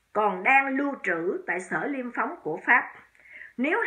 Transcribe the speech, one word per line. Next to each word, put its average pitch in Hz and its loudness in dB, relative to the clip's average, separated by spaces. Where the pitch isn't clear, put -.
còn 196 2
đang 269 6
lưu 269 0
trữ 180 -2
tại 175 -2
Sở 190 -4
Liêm 254 -4
Phóng 277 -4
của 165 -4
Pháp. 254 4
Nếu 330 0